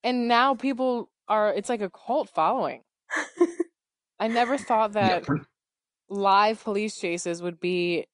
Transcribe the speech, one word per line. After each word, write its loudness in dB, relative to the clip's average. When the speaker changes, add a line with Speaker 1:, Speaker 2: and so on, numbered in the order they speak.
Speaker 1:
And 0
now 4
people -2
are, 2
it's -4
like -2
a -4
cult -4
following. -2
Speaker 2:
<laughs> -12
Speaker 1:
I 0
never 2
thought 0
Speaker 3:
Yeah, 4
Speaker 1:
that -14
Speaker 3:
pretty -4
Speaker 1:
live 4
police -4
chases -4
would -8
be -2